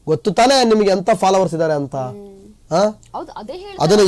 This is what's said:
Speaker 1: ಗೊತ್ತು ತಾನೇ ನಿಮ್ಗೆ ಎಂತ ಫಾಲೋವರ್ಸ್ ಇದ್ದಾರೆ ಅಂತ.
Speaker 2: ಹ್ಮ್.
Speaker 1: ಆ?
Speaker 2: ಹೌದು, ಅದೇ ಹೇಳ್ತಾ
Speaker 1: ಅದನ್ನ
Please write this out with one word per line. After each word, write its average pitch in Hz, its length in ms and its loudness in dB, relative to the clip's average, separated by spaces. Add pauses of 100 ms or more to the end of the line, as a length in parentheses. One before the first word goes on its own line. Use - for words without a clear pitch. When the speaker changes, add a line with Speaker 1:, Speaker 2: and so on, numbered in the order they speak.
Speaker 1:
ಗೊತ್ತು 156 280 -2
ತಾನೇ 262 300 2
ನಿಮ್ಗೆ 214 280 2
ಎಂತ 185 180 -2
ಫಾಲೋವರ್ಸ್ 190 440 2
ಇದ್ದಾರೆ 160 200 0
ಅಂತ. 143 220 -6
Speaker 2:
ಹ್ಮ್. 127 340 -10 (420)
Speaker 1:
ಆ? 185 160 2 (300)
Speaker 2:
ಹೌದು, 330 140 -12
ಅದೇ - 220 -14
ಹೇಳ್ತಾ 359 300 -10
Speaker 1:
ಅದನ್ನ 202 240 4